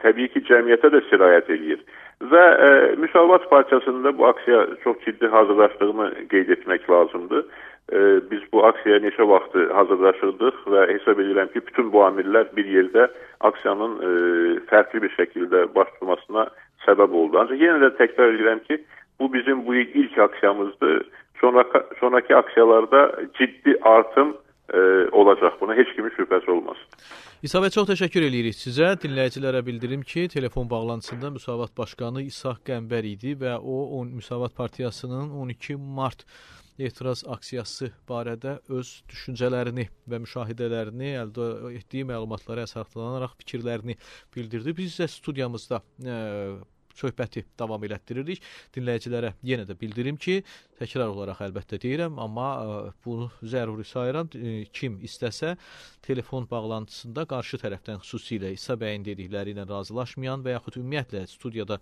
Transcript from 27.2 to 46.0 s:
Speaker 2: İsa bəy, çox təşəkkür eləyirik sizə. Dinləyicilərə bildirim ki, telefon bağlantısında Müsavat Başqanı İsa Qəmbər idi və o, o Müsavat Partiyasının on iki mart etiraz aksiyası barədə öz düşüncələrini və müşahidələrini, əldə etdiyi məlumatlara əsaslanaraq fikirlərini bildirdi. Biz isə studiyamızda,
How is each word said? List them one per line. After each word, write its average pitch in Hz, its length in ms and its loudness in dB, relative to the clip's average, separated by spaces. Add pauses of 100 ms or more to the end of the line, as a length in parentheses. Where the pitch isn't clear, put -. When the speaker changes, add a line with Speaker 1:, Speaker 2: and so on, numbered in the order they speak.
Speaker 2:
İsa 151 220 -6
bəy, 190 100 -2
çox 202 160 -2
təşəkkür 175 380 -2
eləyirik 120 260 -4
sizə. 143 380 -2 (100)
Dinləyicilərə 131 640 -6
bildirim 123 360 -10
ki, 170 260 -8
telefon 127 420 -8
bağlantısında 117 640 -8
Müsavat 120 460 -10
Başqanı 123 440 -10
İsa 135 320 -12 (140)
Qəmbər 117 400 -8
idi 107 260 -12
və 127 240 -8
o, 131 200 -10 (200)
o 123 80 -10
Müsavat 123 500 -12
Partiyasının 127 760 -12
on 135 180 -12
iki 143 260 -14
mart 135 500 -10 (540)
etiraz 127 480 -10
aksiyası 123 600 -14 (180)
barədə 117 460 -10 (180)
öz 127 180 -10 (220)
düşüncələrini 123 760 -6 (200)
və 117 160 -12
müşahidələrini, 117 960 -10
əldə 117 300 -10 (260)
etdiyi 131 320 -12
məlumatlara 113 600 -12
əsaslanaraq 123 720 -14
fikirlərini 120 580 -12 (380)
bildirdi. 120 420 -10
Biz 180 160 -12
isə 170 180 -8
studiyamızda, 123 680 -10 (220)